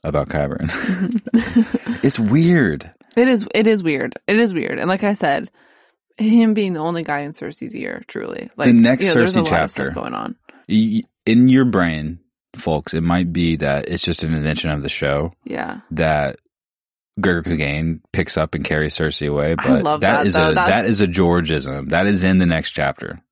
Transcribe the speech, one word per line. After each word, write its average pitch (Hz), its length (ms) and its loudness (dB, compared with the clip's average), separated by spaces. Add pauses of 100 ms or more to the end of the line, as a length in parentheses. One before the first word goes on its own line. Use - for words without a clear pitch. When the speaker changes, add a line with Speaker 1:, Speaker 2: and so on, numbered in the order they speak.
Speaker 1:
About 73 280 -4
Qyburn. - 400 -4 (1200)
<laughs> 240 100 -6
Speaker 2:
<laughs> - 20 -8
Speaker 1:
It's 135 160 0
weird. 123 720 2 (240)
Speaker 2:
It 240 140 4
is, 226 260 0
it 214 120 2
is 214 160 2
weird. 139 320 -2 (120)
It 208 120 2
is 220 160 2
weird. - 240 -4
And 170 100 -2
like 190 160 -2
I 202 80 2
said, 147 380 -2 (680)
him 220 380 4
being 202 180 -2
the 160 80 -6
only 170 220 -4
guy 147 180 -6
in 147 120 -10
Cersei's - 440 -12
ear, 50 320 -10
truly. - 480 -10
Like, 131 180 4
Speaker 1:
The 117 60 8
next 120 240 4
Speaker 2:
you 196 60 2
know, 165 60 2
there's 120 200 4
a 113 40 2
Speaker 1:
Cersei - 100 0
Speaker 2:
lot 82 140 2
of - 60 -6
stuff 69 160 -8
Speaker 1:
chapter. 67 40 -6
Speaker 2:
going - 240 -10
on. 53 220 -8 (300)
Speaker 1:
Y-, 110 280 2
y-, 110 60 0 (260)
in 120 240 6
your 131 160 6
brain, 85 540 0 (360)
folks, 78 380 -4
it 82 80 -2
might 87 320 0
be 85 220 0
that 71 340 -2
it's 85 120 -4
just 85 220 -4
an 80 100 -2
invention 78 360 -2
of 76 120 -4
the 67 60 -8
show. 71 460 -2 (100)
Speaker 2:
Yeah. - 360 -8 (100)
Speaker 1:
That 78 480 0 (840)
Gregor 87 220 2
Clegane 80 580 -2 (140)
picks - 240 -2
up 78 160 -2
and 71 100 -6
carries 76 320 -2
Cersei 73 320 -2
away, 73 240 0
Speaker 2:
I 80 160 -2
Speaker 1:
but - 140 2
Speaker 2:
love 151 180 0
Speaker 1:
that - 180 4
Speaker 2:
that, - 80 2
Speaker 1:
is 98 80 2
Speaker 2:
though. 156 160 4
Speaker 1:
a, 156 40 2
Speaker 2:
That's - 160 2
Speaker 1:
that 101 160 2
is 104 160 0
a 98 40 4
Georgism. 80 840 0
That 90 160 2
is 98 180 2
in 92 140 4
the 92 80 4
next 80 260 0
chapter. 71 480 -6 (120)